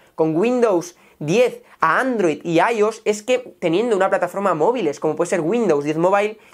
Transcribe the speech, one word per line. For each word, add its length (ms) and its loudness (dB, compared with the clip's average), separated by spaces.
con 200 2
Windows 600 2
diez 420 2
a 180 0
Android 440 -2
y 160 0
iOS, 460 0
es 160 -2
que 160 -2
teniendo 360 0
una 140 2
plataforma 460 -2
móviles, 440 0
como 160 -2
puede 140 -2
ser 120 0
Windows 420 0
diez 140 -4
Mobile, 420 0